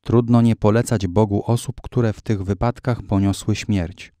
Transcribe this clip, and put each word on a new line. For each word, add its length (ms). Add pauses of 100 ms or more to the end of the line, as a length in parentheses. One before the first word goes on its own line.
Trudno 400
nie 140
polecać 520
Bogu 440
osób, 300
które 320
w 80
tych 220
wypadkach 580
poniosły 540
śmierć. 640